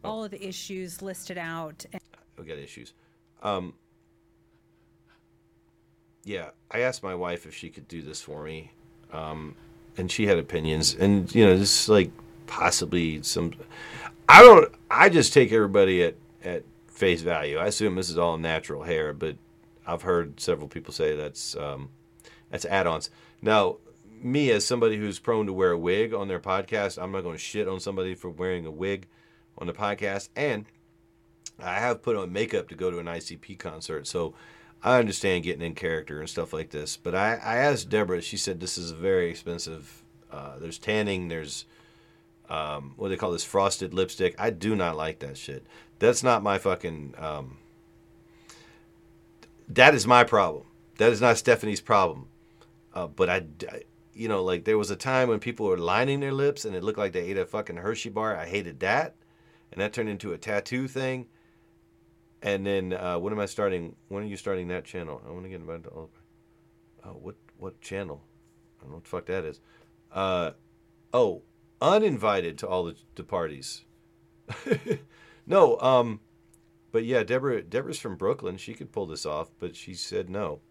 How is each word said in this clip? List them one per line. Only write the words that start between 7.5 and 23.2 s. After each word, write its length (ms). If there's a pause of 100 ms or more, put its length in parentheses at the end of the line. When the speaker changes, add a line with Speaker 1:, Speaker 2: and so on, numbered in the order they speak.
Speaker 1:
she 160
could 180
do 140
this 180
for 220
me, 300 (400)
um, 420 (420)
and 140
she 160
had 120
opinions. 560
And, 400
you 120
know, 100
this 280
is, 40
like, 220 (360)
possibly 760
some, 320 (760)
I 140
don't, 320 (160)
I 180
just 240
take 200
everybody 500
at, 140 (260)
at 220 (240)
face 340
value. 360
I 80
assume 280
this 160
is 80
all 200
natural 440
hair, 300
but 240 (500)
I've 160
heard 380
several 280
people 240
say 240
that's, 400
um, 340 (600)
that's 140
add-ons. 440 (320)